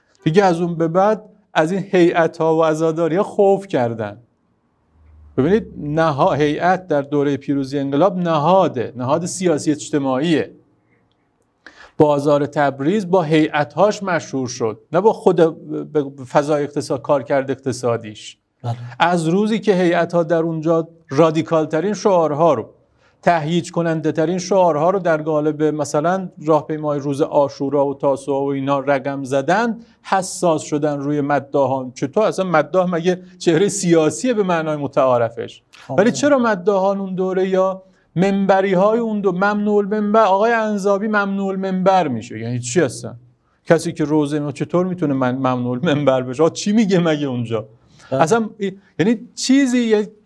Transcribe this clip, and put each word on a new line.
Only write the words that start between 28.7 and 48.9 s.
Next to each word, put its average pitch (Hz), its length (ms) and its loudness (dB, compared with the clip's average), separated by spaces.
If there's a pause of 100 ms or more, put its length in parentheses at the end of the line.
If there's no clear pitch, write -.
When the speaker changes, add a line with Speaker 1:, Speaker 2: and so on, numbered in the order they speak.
Speaker 1:
رقم 139 460 -2
زدن، 165 540 0 (240)
حساس 180 600 -2
شدن 147 380 -4
روی 147 200 -2
مداحان. 135 760 -2
چطور 147 300 -2
اصلاً 190 200 -2
مداح 175 500 0
مگه 175 280 -2 (160)
چهره 175 300 2
سیاسیه 170 680 0
به 214 80 0
معنای 160 340 -2
متعارفش؟ 123 920 0
Speaker 2:
خب. - 280 -14
Speaker 1:
ولی 208 140 4
چرا 285 260 2
مداحان 196 640 0
اون 190 140 -8
دوره 185 340 0
یا 185 340 0 (340)
منبری‌های 196 800 2
اون 220 220 -4
دو، 196 120 0
ممنوع 208 440 0
المنبر، 208 480 2
آقای 202 280 4
انزابی 208 560 0
ممنوع 196 380 -2
المنبر 190 640 0
می‌شه؟ 110 300 -8
یعنی 120 200 -6
چی 123 220 -2
اصلاً؟ 123 340 -2 (500)
کسی 165 280 2
که 156 120 -4
روزه 147 340 0
ما 147 140 -6
چطور 175 340 -2
می‌تونه 175 280 -4
من-، 127 200 0
ممنوع 127 360 -2
المنبر 131 520 0
بشه؟ 127 200 -4
آقا 165 80 4
چی 202 220 -4
میگه 202 260 2
مگه 156 280 0
اونجا؟ 113 420 -4 (420)
Speaker 2:
بله. 135 120 2
Speaker 1:
اصلاً 214 260 2 (100)
ای-، 196 140 -4 (260)